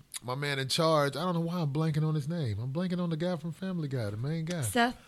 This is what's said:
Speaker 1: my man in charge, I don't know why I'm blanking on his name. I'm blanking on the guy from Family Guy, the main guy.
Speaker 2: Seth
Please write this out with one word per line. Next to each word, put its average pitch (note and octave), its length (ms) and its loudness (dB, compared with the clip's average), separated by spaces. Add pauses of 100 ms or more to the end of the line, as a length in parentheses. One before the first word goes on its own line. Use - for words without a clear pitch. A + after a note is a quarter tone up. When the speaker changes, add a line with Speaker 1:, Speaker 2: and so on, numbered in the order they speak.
(220)
Speaker 1:
my B2 120 -4
man C#3+ 240 -2
in C3+ 100 -2
charge, D3 480 4
I D3 60 -2
don't F3+ 120 0
know E3 60 2
why E3+ 200 0
I'm D3 120 0
blanking D#3 340 2
on D#3 80 2
his D3 140 0
name. C#3 340 0
I'm C3 120 -4
blanking F3 280 0
on F3 60 0
the E3 80 0
guy F3 200 0
from D#3+ 160 -6
Family F3 360 -4
Guy, A#2+ 220 -2
the G#2 80 -6
main D#3 260 -2
guy. E3+ 160 -4
Speaker 2:
Seth A#3 340 2 (140)